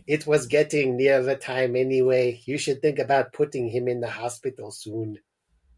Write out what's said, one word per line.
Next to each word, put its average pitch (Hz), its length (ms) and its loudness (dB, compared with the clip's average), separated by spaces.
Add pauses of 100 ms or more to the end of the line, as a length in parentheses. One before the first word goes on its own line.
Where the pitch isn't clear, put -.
It 151 180 -2
was 147 220 2
getting 147 500 2
near 135 240 4
the 135 140 0
time 127 400 -2
anyway. 127 720 2
You 139 120 -4
should 139 240 -4
think 147 180 2
about 131 340 0
putting 139 360 -2
him 123 180 -2
in 123 120 0
the 117 100 -4
hospital 113 640 -8
soon. 107 480 -10 (580)